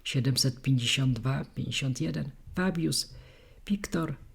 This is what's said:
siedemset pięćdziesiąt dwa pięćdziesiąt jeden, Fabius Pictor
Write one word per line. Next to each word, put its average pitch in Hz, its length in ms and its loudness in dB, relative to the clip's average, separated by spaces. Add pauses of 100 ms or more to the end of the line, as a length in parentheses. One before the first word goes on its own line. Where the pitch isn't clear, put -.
siedemset 131 580 0
pięćdziesiąt 131 560 2
dwa 117 260 -2
pięćdziesiąt - 560 -4
jeden, 151 300 -2 (240)
Fabius 165 600 0 (500)
Pictor 165 500 -2 (200)